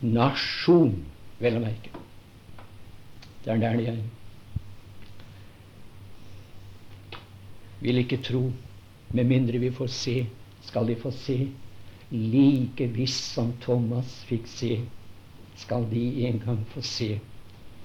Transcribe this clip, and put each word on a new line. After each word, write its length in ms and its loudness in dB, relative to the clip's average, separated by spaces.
nasjon, 920 6
vel 200 4
å 40 2
merke. 280 -4
Det 80 0
er 120 4
der 160 4
de 120 0
er. 80 -2
Vil 240 4
ikke 200 -2
tro, 200 2
med 160 6
mindre 320 6
vi 120 2
får 240 -2
se, 200 0
skal 200 2
de 120 2
få 160 -2
se. 240 0
Like 840 6
visst 400 0
som 160 2
Thomas 680 0
fikk 200 -2
se, 320 -2
skal 320 -2
de 360 0
en 180 0
gang 260 0
få 100 -8
se. 320 -2